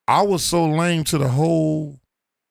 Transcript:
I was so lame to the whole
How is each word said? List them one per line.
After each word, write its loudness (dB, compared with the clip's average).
I 2
was 0
so 0
lame 0
to -2
the 0
whole -2